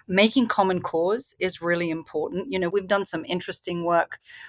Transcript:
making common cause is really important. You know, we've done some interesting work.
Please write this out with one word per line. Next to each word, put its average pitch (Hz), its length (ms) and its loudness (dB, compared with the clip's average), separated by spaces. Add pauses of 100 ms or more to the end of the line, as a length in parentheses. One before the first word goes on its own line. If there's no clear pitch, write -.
making 220 380 4
common 190 340 2
cause 185 600 -2
is 180 240 -4
really 170 260 0
important. 160 640 -4
You 185 60 0
know, 175 100 0
we've 190 180 -2
done 196 180 2
some 160 200 -6
interesting 175 580 -6
work. 170 360 0 (300)